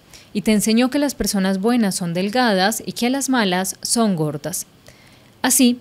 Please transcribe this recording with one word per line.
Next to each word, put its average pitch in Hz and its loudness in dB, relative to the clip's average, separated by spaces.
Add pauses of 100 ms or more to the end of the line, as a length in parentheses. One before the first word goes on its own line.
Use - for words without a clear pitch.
(340)
y 214 -2
te 220 2
enseñó 220 2
que 294 -2
las 285 -2
personas 196 -2
buenas 214 0
son 170 -4
delgadas 202 0
y - -10
que 233 -2
las 269 -2
malas 190 0
son 226 0
gordas. 151 -4 (720)
Así 247 2